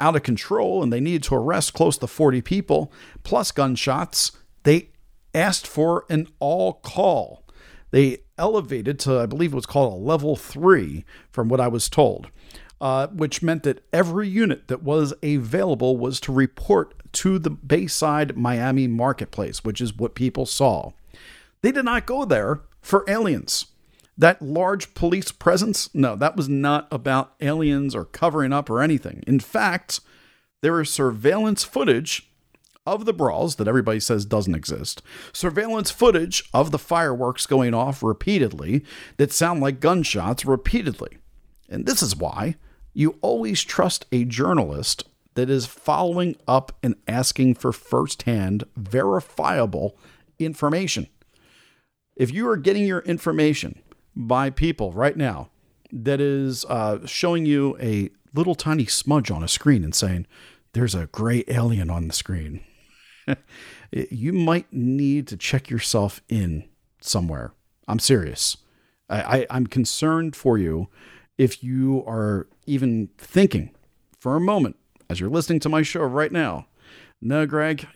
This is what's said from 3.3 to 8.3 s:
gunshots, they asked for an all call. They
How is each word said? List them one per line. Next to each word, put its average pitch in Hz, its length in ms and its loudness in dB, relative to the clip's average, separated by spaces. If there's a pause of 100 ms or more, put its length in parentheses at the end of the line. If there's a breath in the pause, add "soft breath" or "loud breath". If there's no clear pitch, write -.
gunshots, - 800 0 (300 soft breath)
they 165 260 4 (460)
asked 180 300 0
for 165 440 0
an 156 180 0 (120)
all 175 340 0
call. - 720 -2 (460 soft breath)
They 135 300 4 (180)